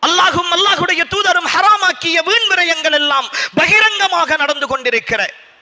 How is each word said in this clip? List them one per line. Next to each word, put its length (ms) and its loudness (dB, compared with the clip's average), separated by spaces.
அல்லாஹும் 480 0
அல்லாஹுடைய 440 0
தூதரும் 400 0
ஹராமாக்கிய 600 2
வீண் 240 2
விரயங்கள் 500 0
எல்லாம் 280 0
பகிரங்கமாக 800 2
நடந்து 300 -2
கொண்டிருக்கிற 500 -2